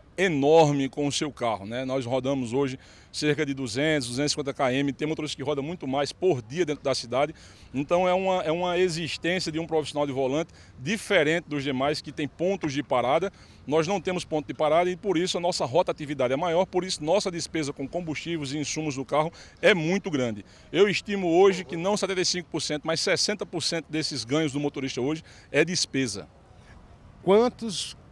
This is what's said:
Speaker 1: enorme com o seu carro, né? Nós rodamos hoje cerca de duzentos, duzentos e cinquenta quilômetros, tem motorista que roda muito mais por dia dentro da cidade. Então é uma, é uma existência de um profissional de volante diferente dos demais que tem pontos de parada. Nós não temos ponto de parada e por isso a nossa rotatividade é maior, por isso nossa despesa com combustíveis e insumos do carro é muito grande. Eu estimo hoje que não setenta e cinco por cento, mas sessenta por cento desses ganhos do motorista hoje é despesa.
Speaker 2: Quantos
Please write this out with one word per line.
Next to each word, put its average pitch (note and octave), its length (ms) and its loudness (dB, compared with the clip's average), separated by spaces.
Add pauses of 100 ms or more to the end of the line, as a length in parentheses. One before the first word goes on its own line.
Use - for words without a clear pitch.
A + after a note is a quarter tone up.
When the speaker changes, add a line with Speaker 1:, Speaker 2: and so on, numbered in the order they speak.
(160)
Speaker 1:
enorme D3 720 6
com D3 160 -4
o C#3+ 60 0
seu C#3+ 220 -2
carro, G#2 340 -2
né? B2 180 -6
Nós C3 220 -2
rodamos B2+ 460 -2
hoje C3 260 0 (320)
cerca D3+ 340 0
de C#3 80 -2
duzentos, C3+ 540 0
duzentos C3+ 240 -2
e - 60 0
cinquenta C#3 180 -4
quilômetros, C3+ 420 0
tem D3+ 120 -4
motorista D3+ 280 -6
que C3+ 60 -10
roda C#3 180 -2
muito D#3 280 -8
mais C#3 240 0
por F3 280 2
dia C3+ 240 -2
dentro C#3+ 200 -4
da C3+ 100 2
cidade. B2+ 400 -2 (400)
Então F3 320 2
é F3+ 80 4
uma, F#3 300 0
é D#3 80 0
uma F3 260 0
existência F3 720 0
de D3+ 80 -4
um E3 80 -4
profissional D3 400 0
de C#3 60 -4
volante C3+ 420 -2 (240)
diferente E3 720 2
dos C#3+ 160 -4
demais C#3 360 -2
que D3 120 -14
tem D3 160 -4
pontos F3 440 -2
de C3+ 120 -4
parada. C#3 480 0 (340)
Nós D3+ 220 2
não G3 120 0
temos F3+ 240 -4
ponto D3+ 220 -4
de C#3+ 80 -10
parada D#3 340 2
e F3+ 80 -4
por F3+ 220 0
isso F3+ 180 -2
a F3 40 -4
nossa F3 240 -2
rotatividade C#3 680 0
é C3+ 40 0
maior, F3 300 2
por F3+ 180 -2
isso F3+ 180 -6
nossa F3+ 300 0
despesa D#3 400 -4
com C#3 160 -8
combustíveis D#3 640 -6
e D3+ 60 -4
insumos D3+ 360 -4
do C3+ 100 -6
carro D#3 280 0 (280)
é G#3 140 6
muito F3 340 0
grande. A#2+ 360 -2 (260)
Eu F#3+ 180 6
estimo G3 380 -2 (100)
hoje F#3+ 280 6
que F3 120 -8
não F#3+ 200 0
setenta F#3 240 -2
e E3+ 40 0
cinco F3+ 240 -4
por D#3+ 140 -6
cento, D3+ 220 -4
mas D#3+ 160 0
sessenta G3 440 0
por E3+ 160 -6
cento D#3+ 300 -4
desses D3+ 340 -4
ganhos C#3+ 280 0
do C#3+ 80 -2
motorista C#3+ 400 -4
hoje D#3 240 -2 (260)
é D3 140 4
despesa. C3 640 -2 (960)
Speaker 2:
Quantos A3 720 2 (160)